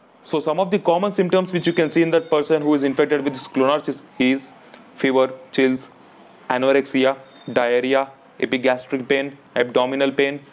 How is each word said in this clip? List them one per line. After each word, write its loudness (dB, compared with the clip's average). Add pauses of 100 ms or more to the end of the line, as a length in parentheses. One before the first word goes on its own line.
(260)
So -4
some -2
of -2
the 0
common 0
symptoms 0
which -4
you 2
can 0
see 2
in 2
that 0
person 0
who 2
is 2
infected 0
with -2
this -12
clonorchis 0 (180)
is 0 (460)
fever, 2 (220)
chills, 0 (600)
anorexia, 2 (380)
diarrhea, 0 (320)
epigastric -2
pain, -2 (180)
abdominal 0
pain, -2 (120)